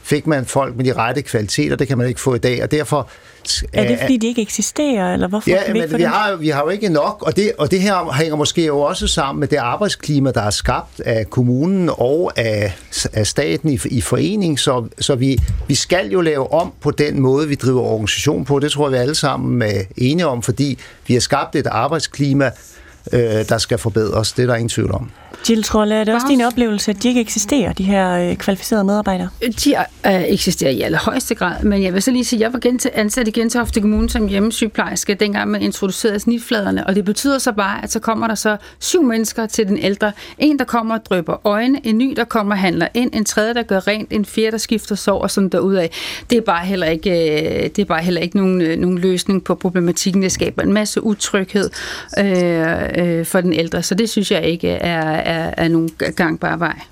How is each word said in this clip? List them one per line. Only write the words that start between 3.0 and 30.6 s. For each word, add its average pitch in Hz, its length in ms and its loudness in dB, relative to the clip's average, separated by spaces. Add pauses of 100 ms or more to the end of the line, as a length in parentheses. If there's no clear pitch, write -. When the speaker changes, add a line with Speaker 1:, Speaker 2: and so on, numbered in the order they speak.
Speaker 2:
Er - 100 2
det, 240 80 2
Speaker 1:
øh, 240 100 0
Speaker 2:
fordi 262 160 2
de 226 100 0
ikke 240 140 0
eksisterer, 208 720 0
eller 185 140 0
hvorfor 202 220 0
Speaker 1:
Ja, 185 160 4
Speaker 2:
kan 214 80 -2
vi 220 60 2
ikke 165 80 0
Speaker 1:
men 151 40 -4
Speaker 2:
få 156 60 0
Speaker 1:
vi 170 60 4
Speaker 2:
dem? 156 80 2
Speaker 1:
har, 202 240 0
vi 156 140 -2
har 143 120 0
jo 151 80 0
ikke 208 200 -2
nok, 160 360 0
og 156 100 0
det, 202 220 2
og 147 140 0
det 185 100 2
her 180 320 0
hænger 151 220 0
måske 151 300 2
jo 143 140 2
også 180 280 0
sammen 147 320 -2
med 143 80 0
det 147 100 2
arbejdsklima, 135 760 0
der 117 100 0
er 104 80 0
skabt - 500 -4
af 110 300 -2
kommunen 143 640 2
og 147 420 0
af, 107 380 0 (400)
af 107 140 0
staten 156 420 0
i, 120 160 0
i 123 160 0
forening, 156 580 0
så, 127 280 0 (120)
så 143 160 0
vi, 131 220 2 (300)
vi 143 80 2
skal 190 360 0
jo 190 100 2
lave 147 320 0
om 170 280 0
på 147 100 0
den 147 280 0
måde, 135 280 4
vi 139 80 0
driver 127 260 2
organisation 110 640 -2
på. 139 140 0
Det 143 120 0
tror 147 180 0
jeg, - 40 0
vi 127 40 0
alle 131 180 0
sammen 127 460 0
er 104 200 0 (160)
enige 156 300 2
om, 120 160 -2
fordi 135 340 -2 (300)
vi 120 60 2
har 120 80 4
skabt 143 340 -2
et 127 120 0
arbejdsklima, 139 840 0 (600)
øh, 123 60 4 (300)
der 113 80 2
skal 113 200 -2
forbedres. 107 540 0
Det 123 120 0
er 123 40 2
der 123 80 2
ingen 113 140 -2
tvivl 107 220 -2
om. 113 200 -6 (380)
Speaker 2:
Jill 220 140 4
Trolle, 214 320 2
er 220 80 2
det 220 100 2
også 247 140 0
Speaker 3:
Claus? 277 100 6
Speaker 2:
din 233 80 4
oplevelse, 226 460 0
at 202 120 -4
de 240 40 2
ikke 247 140 4
eksisterer, 214 520 0
de 196 100 -4
her, 190 280 4
øh, 180 240 0
kvalificerede 196 480 0
medarbejdere? 196 460 0 (340)
Speaker 3:
De 285 100 4
er, - 100 2 (220)
øh, 190 220 4
eksisterer 170 440 0